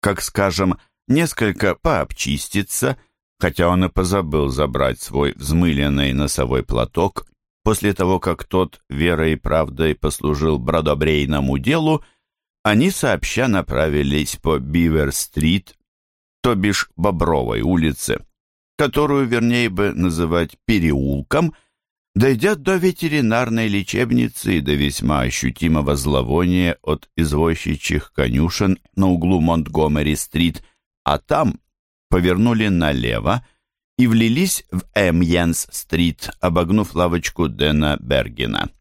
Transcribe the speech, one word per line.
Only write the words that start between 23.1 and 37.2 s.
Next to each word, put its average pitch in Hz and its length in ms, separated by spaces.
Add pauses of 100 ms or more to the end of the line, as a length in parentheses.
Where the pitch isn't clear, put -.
лечебницы 107 880
и 73 40
до 67 120
весьма 71 480
ощутимого 69 720
зловония 76 880
от 76 320
извозчичьих 78 1000
конюшен 78 640 (180)
на 98 120
углу 87 340
Монтгомери-стрит, 78 1200 (400)
а 71 140
там 147 420 (500)
повернули 104 580
налево 71 800 (520)
и 123 100
влились 117 640
в 90 120 (100)
Эмьенс-стрит, 85 1400 (100)
обогнув 90 540
лавочку 85 540